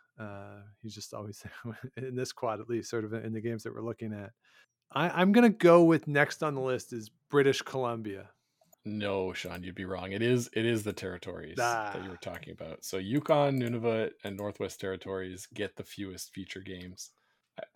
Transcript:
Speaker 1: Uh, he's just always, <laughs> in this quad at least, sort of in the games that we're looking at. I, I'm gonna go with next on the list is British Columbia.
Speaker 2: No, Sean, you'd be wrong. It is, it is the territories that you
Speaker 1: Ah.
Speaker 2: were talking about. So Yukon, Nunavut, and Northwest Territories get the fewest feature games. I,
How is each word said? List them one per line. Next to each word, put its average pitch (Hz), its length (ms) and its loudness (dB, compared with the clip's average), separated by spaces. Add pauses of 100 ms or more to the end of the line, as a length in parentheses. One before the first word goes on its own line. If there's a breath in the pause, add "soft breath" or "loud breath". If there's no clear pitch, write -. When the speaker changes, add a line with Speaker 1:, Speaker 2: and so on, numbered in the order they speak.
(200)
Speaker 1:
Uh, 101 420 -14 (200)
he's 110 120 -12
just 104 200 -14
always, 107 300 -10 (200)
<laughs> 117 340 -12
in 127 180 -8
this 127 180 -4
quad 110 260 -2
at 113 100 -10
least, 117 200 -4
sort 113 160 -2
of 107 80 -8
in 113 200 -6
the 110 80 -4
games 113 220 -4
that 113 100 -8
we're 110 80 -10
looking 110 320 -6
at. 101 200 -12 (580 soft breath)
I, 160 180 2
I'm 185 220 4
gonna 240 180 10
go 170 360 10
with 165 220 6
next 147 360 2
on 151 100 0
the 135 80 -4
list 127 300 -2
is 110 180 -8 (200)
British 139 320 4
Columbia. 113 720 -6 (560)
Speaker 2:
No, 98 460 -2
Sean, 90 300 -10
you'd 90 100 -10
be 95 120 -8
wrong. 92 260 -6
It 101 100 -2
is, 120 320 4
it 110 100 0
is 113 200 2
the 104 100 -4
territories 87 640 -10
that 110 480 -2
you 95 60 -10
Speaker 1:
Ah. - 20 -10
Speaker 2:
were 87 60 -14
talking 87 360 -12
about. - 320 -14
So - 120 -6
Yukon, 139 640 2
Nunavut, 117 520 0 (120)
and 101 140 -6
Northwest 101 420 -6
Territories 95 720 -6
get 101 240 -6
the - 80 -10
fewest 95 480 -10
feature 95 300 -12
games. 92 500 -14 (460)
I, - 60 -12 (120)